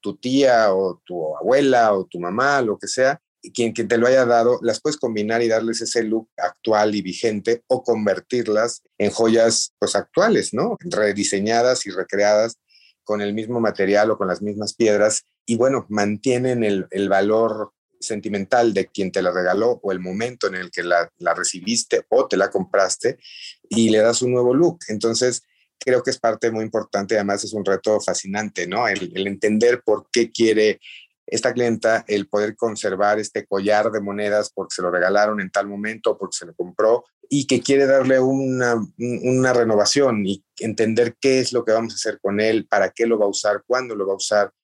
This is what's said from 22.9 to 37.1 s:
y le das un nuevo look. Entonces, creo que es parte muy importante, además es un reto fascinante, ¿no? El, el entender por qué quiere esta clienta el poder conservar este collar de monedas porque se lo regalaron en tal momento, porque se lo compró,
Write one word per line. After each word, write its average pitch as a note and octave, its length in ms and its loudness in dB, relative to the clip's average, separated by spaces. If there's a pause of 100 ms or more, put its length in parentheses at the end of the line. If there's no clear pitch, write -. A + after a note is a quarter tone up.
y A2+ 200 2
le G#2+ 100 4
das A#2 220 2
un B2+ 120 0
nuevo B2 200 2
look. E3+ 340 2
Entonces, A2+ 560 -2 (360)
creo B2+ 240 0
que C3+ 80 -2
es - 80 -8
parte A2+ 320 0
muy A2 120 -4
importante, G#2 520 -4
además G2+ 280 0
es G2+ 100 -10
un G#2 120 -6
reto G2 340 2
fascinante, G2 680 -6
¿no? A2 200 -2
El, F#2+ 280 -4
el F#2+ 120 -4
entender G#2+ 560 2
por G#2 280 0
qué A#2 200 0
quiere G#2+ 480 2 (520)
esta A#2+ 220 -2
clienta A2+ 540 0
el G#2 200 -2
poder G#2 280 -2
conservar G#2 640 -2
este G#2+ 300 -6
collar G#2 440 0
de G#2+ 100 -4
monedas G2+ 520 -2
porque F#2+ 220 -10
se F#2 80 -6
lo F2+ 80 0
regalaron G2+ 500 2
en F#2+ 80 -8
tal G2+ 160 -2
momento, G#2 520 -4
porque - 200 -10
se F2 80 -10
lo E2+ 80 -20
compró, G#2+ 520 0 (220)